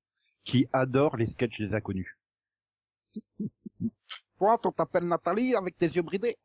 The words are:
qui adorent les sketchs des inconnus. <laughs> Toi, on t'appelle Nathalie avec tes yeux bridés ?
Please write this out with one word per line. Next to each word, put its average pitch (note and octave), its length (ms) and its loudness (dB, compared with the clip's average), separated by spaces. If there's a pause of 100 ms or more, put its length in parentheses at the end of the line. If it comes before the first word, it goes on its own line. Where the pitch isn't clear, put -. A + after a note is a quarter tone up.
(440)
qui B2+ 280 2
adorent C3 440 2
les A2+ 100 0
sketchs - 340 -4
des G2 140 -4
inconnus. G2 420 -4 (960)
<laughs> G#3+ 60 -12 (1200)
Toi, A3+ 220 6
on F#3+ 80 0
t'appelle E3+ 320 0
Nathalie F#3+ 500 0
avec F#3 240 -2
tes E3+ 80 2
yeux E3+ 160 0
bridés ? F#3+ 420 -2